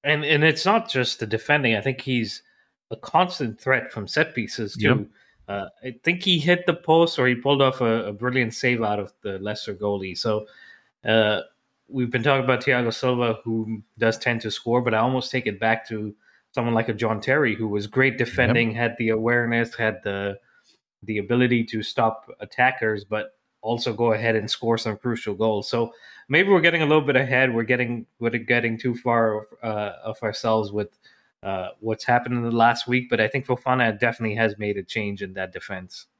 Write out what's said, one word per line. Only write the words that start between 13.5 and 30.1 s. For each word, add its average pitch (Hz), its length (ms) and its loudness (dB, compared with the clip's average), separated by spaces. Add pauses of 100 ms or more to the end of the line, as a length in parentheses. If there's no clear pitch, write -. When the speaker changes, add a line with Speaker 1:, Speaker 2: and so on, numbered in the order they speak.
Speaker 1:
does 113 180 2
tend 117 240 0
to 110 100 -6
score, 120 300 0
but 120 140 0
I - 20 2
almost 131 340 0
take 127 140 -4
it 98 140 -4
back 113 300 0
to 107 260 -8 (360)
someone 117 220 0
like 113 160 2
a 110 40 -2
John 110 280 -2
Terry, 131 320 2
who 110 140 -4
was 104 180 -2
great 131 320 0
defending, 120 520 2
Speaker 2:
Yep. 113 80 -6
Speaker 1:
had 117 200 -2
the 113 120 0
awareness, 117 680 0
had 110 280 -2
the, 98 360 -4 (640)
the 107 160 -4
ability 120 460 2
to 107 180 -6
stop 113 420 -2 (140)
attackers, 110 680 0
but 107 320 -6 (240)
also 117 320 -4
go 113 200 2
ahead 113 220 2
and 110 140 -2
score 117 300 0
some 107 180 -4
crucial 113 380 -4
goals. 107 340 -2
So 117 220 -2 (360)
maybe 175 220 4
we're 185 120 6
getting 165 200 4
a 151 60 2
little 151 180 6
bit 135 100 2
ahead. 127 380 4
We're 113 100 0
getting, 120 440 -2 (120)
we're 117 120 0
getting 117 480 0
too 120 160 -2
far, 113 500 0 (160)
uh, 104 300 -4 (120)
of 110 200 -8